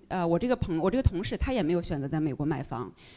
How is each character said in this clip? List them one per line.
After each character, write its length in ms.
呃， 180
我 120
这 80
个 80
朋-， 260
我 100
这 80
个 40
同 220
事 100
他 180
也 100
没 100
有 80
选 180
择 80
在 140
美 140
国 100
买 180
房。 300